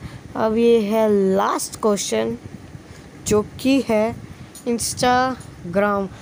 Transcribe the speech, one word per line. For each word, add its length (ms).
अब 220
ये 240
है 260
last 460
question, 560
जो 140
कि 280
है 280
Instagram। 1400